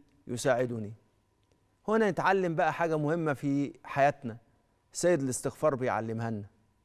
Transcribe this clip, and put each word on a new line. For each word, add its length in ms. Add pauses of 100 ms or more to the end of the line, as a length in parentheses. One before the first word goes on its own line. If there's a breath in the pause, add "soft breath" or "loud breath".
(280)
يساعدني؟". 640 (960)
هنا 240
نتعلم 440
بقى 180
حاجة 240
مهمة 360
في 400 (100)
حياتنا 540 (540)
سيد 300
الاستغفار 540
بيعلمها 560
لنا. 180 (360)